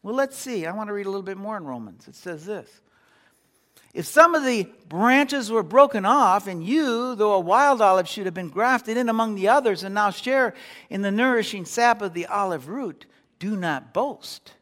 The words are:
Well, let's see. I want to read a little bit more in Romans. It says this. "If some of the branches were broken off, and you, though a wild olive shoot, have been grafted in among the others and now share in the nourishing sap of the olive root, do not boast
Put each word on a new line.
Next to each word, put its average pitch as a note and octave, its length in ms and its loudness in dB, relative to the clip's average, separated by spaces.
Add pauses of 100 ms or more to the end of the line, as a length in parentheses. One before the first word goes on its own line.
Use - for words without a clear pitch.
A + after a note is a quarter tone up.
Well, G#3+ 140 -8
let's C4+ 200 -2
see. A3+ 300 -8
I E3 60 -6
want G#3 160 -8
to G#3 60 -8
read G3+ 120 -6
a G3 40 -6
little G3 120 -8
bit F#3+ 160 -10
more G#3 180 -10
in F3+ 100 -10
Romans. A#2 420 -14
It C3+ 80 -20
says E3 320 -14
this. G3 340 -14 (1120)
"If - 140 -8
some E4 260 6
of D4+ 100 0
the A#3+ 200 0 (240)
branches B3+ 640 0
were A3+ 100 0
broken A3+ 420 4
off, G3+ 440 4
and F3 160 -8
you, B3 500 0
though G#3 200 2
a F#3+ 60 4
wild A#3+ 400 4
olive F#3+ 280 4
shoot, G3+ 180 -8
have F3+ 80 -6
been F3+ 160 -8
grafted A3+ 480 0
in B3 100 0
among A3 280 0
the G3 140 0
others A3+ 340 2
and G3 100 -8
now G#3 160 0
share B3+ 460 -2 (340)
in G3 140 -6
the G3 80 -2
nourishing A3 520 0
sap A#3 380 2
of F#3+ 120 -6
the E3+ 120 -6
olive F3 440 -4
root, A3 360 -10 (320)
do G#3 180 -6
not D3+ 380 -6
boast - 680 -8